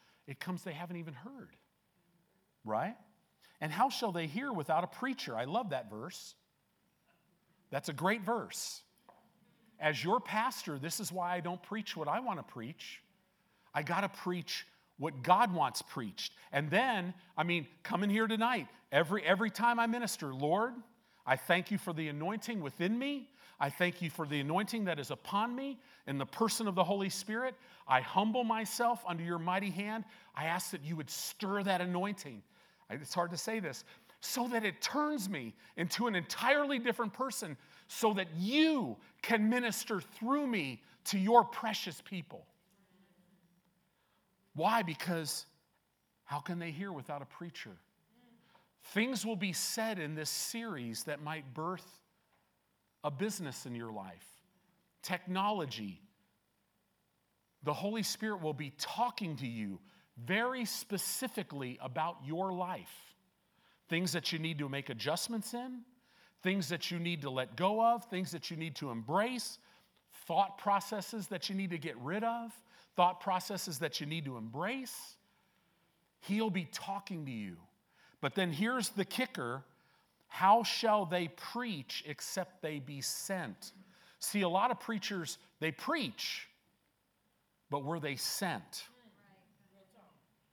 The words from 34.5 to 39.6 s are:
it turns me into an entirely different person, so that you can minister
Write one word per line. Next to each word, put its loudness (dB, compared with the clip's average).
it -2
turns 0
me -4
into 0
an 2
entirely 4
different 0
person, -4
so 4
that 2
you 4
can 6
minister 2